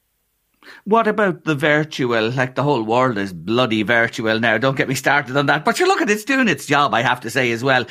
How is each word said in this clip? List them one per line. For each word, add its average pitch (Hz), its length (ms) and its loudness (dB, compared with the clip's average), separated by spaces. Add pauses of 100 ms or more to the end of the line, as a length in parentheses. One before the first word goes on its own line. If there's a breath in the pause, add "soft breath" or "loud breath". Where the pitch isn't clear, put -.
(840 loud breath)
What 214 220 2
about 208 380 0
the 156 100 0
virtual? 139 800 0
Like, 131 220 -2
the 131 100 -2
whole 139 180 0
world 120 340 2
is 98 160 -4
bloody 110 520 0
virtual 113 560 0
now. 113 180 2
Don't 135 180 0
get 135 120 -2
me 131 60 -4
started 135 420 -2
on 143 100 0
that. 147 180 0
But 233 140 -2
you're 370 100 2
looking, 349 220 0
it's 214 140 -2
doing 262 240 0
its - 180 -2
job, 143 260 2
I 117 80 2
have 123 200 0
to 113 100 -10
say 127 220 0
as 117 120 -4
well. 127 260 2